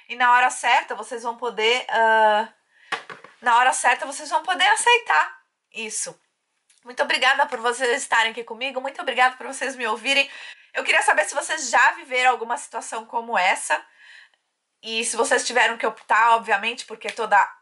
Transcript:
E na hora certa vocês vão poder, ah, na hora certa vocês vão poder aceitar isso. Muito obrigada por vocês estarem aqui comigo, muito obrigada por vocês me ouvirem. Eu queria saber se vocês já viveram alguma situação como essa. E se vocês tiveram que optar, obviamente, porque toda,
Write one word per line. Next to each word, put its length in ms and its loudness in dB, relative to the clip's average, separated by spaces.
E 80 -12
na 160 4
hora 180 4
certa 440 0
vocês 280 -10
vão 140 -6
poder, 520 -2
ah, 600 4
na 160 4
hora 160 4
certa 320 0
vocês 240 -10
vão 140 0
poder 240 0
aceitar 760 2
isso. 440 -8
Muito 180 -4
obrigada 440 2
por 140 -6
vocês 420 -2
estarem 300 0
aqui 120 -10
comigo, 360 -8
muito 200 -10
obrigada 360 0
por 100 -14
vocês 300 -8
me 100 -6
ouvirem. 420 -2
Eu 100 -4
queria 180 0
saber 220 2
se 100 -8
vocês 360 -6
já 220 4
viveram 380 0
alguma 260 -2
situação 480 -10
como 340 -4
essa. 460 0
E 220 -4
se 120 -6
vocês 300 0
tiveram 300 2
que 100 -4
optar, 480 2
obviamente, 520 -2
porque 240 -14
toda, 280 2